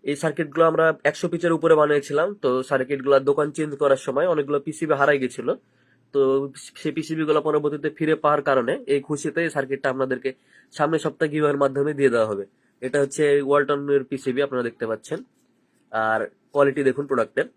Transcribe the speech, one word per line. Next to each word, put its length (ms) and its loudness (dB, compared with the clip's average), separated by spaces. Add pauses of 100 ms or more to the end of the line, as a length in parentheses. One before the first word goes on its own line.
(100)
এই 120 -2
সার্কিটগুলো 480 0
আমরা 140 2 (260)
একশো 220 -6
পিচের 260 0
উপরে 220 6
বানিয়েছিলাম। 480 2 (140)
তো 80 2 (200)
সার্কিটগুলো 460 2 (140)
দোকান 260 2
চেঞ্জ 160 -4 (100)
করার 240 4
সময় 260 0
অনেকগুলো 340 0
পিসিবি 340 -2
হারাই 220 4
গেছিল। 260 -6 (680)
তো 60 2 (600)
সেই 160 -4
পিসিবি 320 -6
গুলো 200 2
পরবর্তীতে 400 -2 (100)
ফিরে 160 0 (100)
পাওয়ার 240 2
কারণে 240 2 (220)
এই 140 0
খুশিতে 380 -4
এই 80 -2
সার্কিটটা 400 -4
আপনাদেরকে 360 -4 (460)
সামনের 280 0
সপ্তাহে 280 -2
গিভঅ্যাওয়ের 300 0
মাধ্যমে 360 0
দিয়ে 160 4
দেওয়া 160 2
হবে। 140 -4 (380)
এটা 200 -2
হচ্ছে 220 0 (240)
ওয়ালটনের 600 2
পিসিবি, 360 -4
আপনারা 220 -4
দেখতে 220 -8
পাচ্ছেন। 280 -6 (760)
আর 280 0 (320)
কোয়ালিটি 360 2
দেখুন 220 -2
প্রোডাক্টের 360 -2 (100)